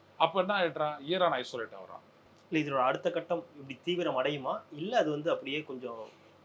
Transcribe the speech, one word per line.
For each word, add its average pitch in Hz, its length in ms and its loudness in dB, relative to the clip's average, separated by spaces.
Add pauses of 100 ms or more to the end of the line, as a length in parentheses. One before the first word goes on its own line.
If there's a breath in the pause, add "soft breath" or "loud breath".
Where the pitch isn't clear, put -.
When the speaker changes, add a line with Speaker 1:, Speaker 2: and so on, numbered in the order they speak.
(180)
Speaker 1:
அப்ப 165 220 4
என்ன 185 140 2
ஆயிடுறான், 151 480 0
ஈரான் 170 300 4
ஐசோலேட் 123 420 -4
ஆகுறான். 92 300 -14 (460)
Speaker 2:
இல்ல, 151 200 0
இதோட 135 140 4
அடுத்த 139 280 2
கட்டம் 165 340 -2 (100)
இப்படி 135 280 -14
தீவிரம் 165 400 0
அடையுமா, 147 380 -2 (100)
இல்ல 190 260 -2
அது 156 140 4
வந்து 151 200 0
அப்படியே 135 320 -2
கொஞ்சம் 120 580 -10 (240)